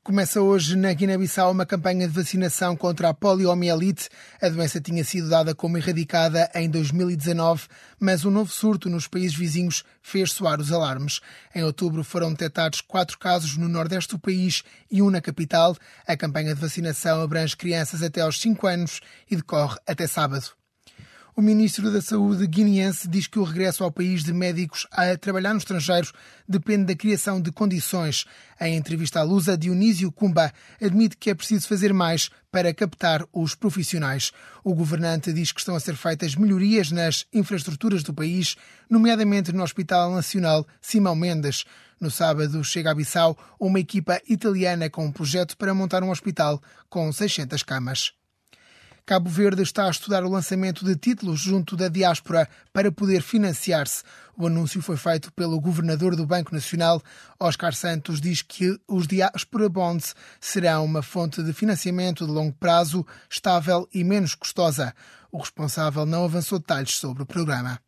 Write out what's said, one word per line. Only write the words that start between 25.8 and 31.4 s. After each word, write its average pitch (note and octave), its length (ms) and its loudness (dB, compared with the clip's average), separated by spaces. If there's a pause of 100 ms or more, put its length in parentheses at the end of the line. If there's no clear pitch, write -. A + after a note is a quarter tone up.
depende G3 380 0
da F3+ 120 0
criação G3 440 0
de E3+ 100 -2
condições. E3+ 760 -2 (340)
Em E3 160 0
entrevista D#3+ 460 -2
à - 20 2
Lusa, F3+ 340 2
Dionísio F3+ 540 2
Kumba E3 400 2 (300)
admite G#3 340 4
que - 140 -4
é G3 40 0
preciso F#3 320 -2